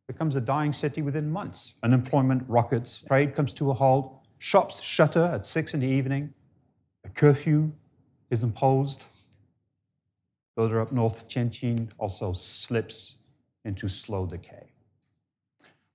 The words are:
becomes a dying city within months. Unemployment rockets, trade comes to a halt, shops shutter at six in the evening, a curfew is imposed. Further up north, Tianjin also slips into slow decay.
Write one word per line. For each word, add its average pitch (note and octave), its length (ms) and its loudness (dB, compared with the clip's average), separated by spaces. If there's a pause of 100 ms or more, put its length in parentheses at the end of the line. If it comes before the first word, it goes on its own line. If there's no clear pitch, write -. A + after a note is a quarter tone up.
becomes D3 300 -2
a C3+ 40 0
dying C#3+ 300 -2
city D3 300 -4
within D3+ 300 -4
months. F3+ 420 -10 (100)
Unemployment B2+ 640 4
rockets, A#2+ 540 0
trade D#3+ 340 2
comes C#3+ 200 -2
to C#3 160 0
a C3 40 0
halt, C3+ 520 2 (120)
shops - 440 2
shutter D#3+ 420 4
at - 220 -2
six - 260 -2
in D#3 80 -2
the B2+ 60 0
evening, C3+ 480 -2 (720)
a - 20 -16
curfew D3+ 640 4 (560)
is A2+ 140 0
imposed. C3+ 640 0 (1500)
Further A2+ 280 0
up A2+ 100 -4
north, A2+ 340 0
Tianjin A#2 680 -2
also F#2+ 380 -6
slips - 840 -6 (480)
into G2+ 240 -6
slow F#2+ 380 -6
decay. - 460 -14 (1200)